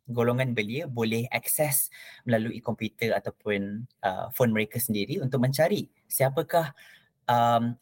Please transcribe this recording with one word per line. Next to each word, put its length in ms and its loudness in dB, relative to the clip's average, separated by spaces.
golongan 480 0
belia 320 -2
boleh 480 0
akses 560 0
melalui 400 0
komputer 560 -2
ataupun, 640 -4
uh, 300 -2
phone 240 2
mereka 240 -2
sendiri 400 -2
untuk 240 0
mencari 480 0
siapakah, 640 0
um, 520 4